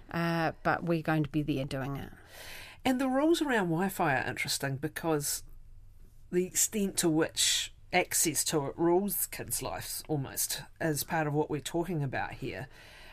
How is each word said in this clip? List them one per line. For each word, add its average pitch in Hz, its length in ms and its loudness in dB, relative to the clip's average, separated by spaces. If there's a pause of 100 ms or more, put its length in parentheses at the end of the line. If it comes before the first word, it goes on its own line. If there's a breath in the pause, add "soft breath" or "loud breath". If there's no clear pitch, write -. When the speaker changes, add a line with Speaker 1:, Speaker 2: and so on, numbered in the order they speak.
(120 loud breath)
Speaker 1:
uh, 165 400 0 (100)
but 160 220 0
we're 170 180 2
going 156 220 2
to 139 60 -6
be 151 120 0
there 139 220 -2
doing 139 320 -4
it. - 140 -8 (760 loud breath)
Speaker 2:
And 254 160 2
the 269 80 2
rules 302 340 4
around 226 280 2
Wi-Fi 170 460 2
are - 120 0
interesting - 480 -2
because 151 680 0 (880)
the 180 160 4
extent 196 520 0
to 175 100 6
which - 640 2 (200)
access - 520 2
to 147 220 0
it - 100 -6
rules 175 500 2
kids' - 360 -6
lives - 460 -6
almost - 540 -2 (180)
as 151 220 0
part 160 240 0
of 143 60 -2
what 147 160 2
we're 147 120 -2
talking 165 420 -2
about 120 320 -2
here. 110 340 -8 (440 loud breath)